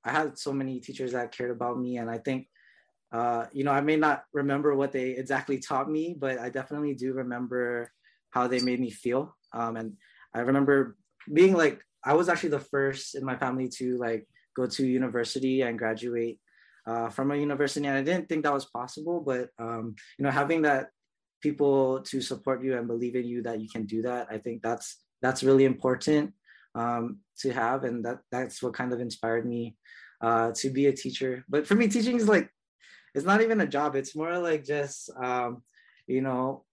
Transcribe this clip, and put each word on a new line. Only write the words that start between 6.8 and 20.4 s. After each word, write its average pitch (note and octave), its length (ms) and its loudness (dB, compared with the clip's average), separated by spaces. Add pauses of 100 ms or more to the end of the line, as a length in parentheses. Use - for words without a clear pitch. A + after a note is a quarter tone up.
do B2+ 180 -4
remember B2 800 -4 (380)
how B2 180 0
they B2 120 2
made B2 200 0
me B2 100 -2
feel. B2+ 460 -2 (160)
Um, A#2 240 -4
and A2+ 160 -8 (420)
I A#2+ 60 -2
remember C3+ 560 4 (360)
being, F#3 220 8
like, D#3 260 4 (240)
I C#3 100 4
was E3+ 140 4
actually E3 220 0
the C#3+ 80 0
first C#3 560 -2
in C3+ 100 -6
my B2+ 120 -2
family B2+ 400 -2
to, B2+ 220 -2
like, A#2 280 -4 (300)
go B2+ 100 0
to C3 200 0
university B2+ 760 0
and A#2 160 -2
graduate, A#2 600 -4 (460)
uh, A#2 220 -4
from C3+ 220 -2
a C#3+ 60 -2
university, C#3+ 500 0
and C#3 100 0
I C#3 60 0
didn't E3 260 -2
think D#3 140 -2
that D3 100 2
was C3+ 140 -2
possible. D3+ 540 -6
But, B2+ 380 -2
um, A2+ 360 -8 (240)
you C#3 60 -2
know, C#3 60 2
having C#3+ 320 2